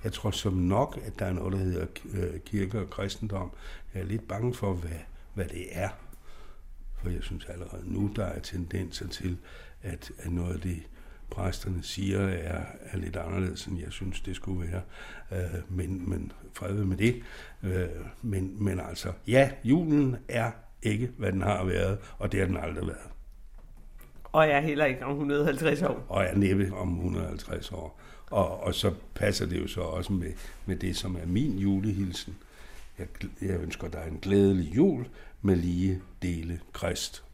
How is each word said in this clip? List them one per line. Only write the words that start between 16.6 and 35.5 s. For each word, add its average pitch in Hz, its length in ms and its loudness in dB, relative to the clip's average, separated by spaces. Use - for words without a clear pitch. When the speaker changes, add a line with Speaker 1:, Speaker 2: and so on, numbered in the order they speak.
Speaker 1:
med 95 240 2
det. 120 240 4
Øh, 92 240 2
men, 95 420 0
men 92 160 2
altså, 87 320 -4
ja, 131 240 8
julen 147 520 6
er 113 240 2
ikke, 117 360 2
hvad 95 140 0
den 95 100 2
har 92 220 4
været, 92 340 4
og 101 140 0
det 98 80 2
har 92 80 4
den 92 100 2
aldrig 85 300 -2
været. - 220 -6
Speaker 2:
Og 156 220 8
er 143 140 8
heller 151 260 4
ikke 127 200 0
om 139 100 0
hundrede 143 260 2
og 147 40 6
halvtreds 147 360 4
år. 131 280 0
Speaker 1:
Og 98 140 4
er 90 120 2
næppe 98 380 6
om 95 160 0
hundrede 87 360 0
og 85 40 -4
halvtreds 82 420 -6
år. 80 280 -8
Og, 85 320 2
og 92 120 2
så 98 180 4
passer - 300 2
det 85 160 0
jo 80 60 -2
så - 140 -4
også 87 320 -2
med, 85 200 0
med 95 100 0
det, 90 220 -2
som 92 180 -2
er 82 100 -4
min 98 320 2
julehilsen. 98 800 2
Jeg - 80 -6
gl-, - 240 -6
jeg 92 120 2
ønsker 85 280 -4
dig 82 240 -6
en 80 80 -6
glædelig 98 560 6
jul 127 320 6
med 98 140 8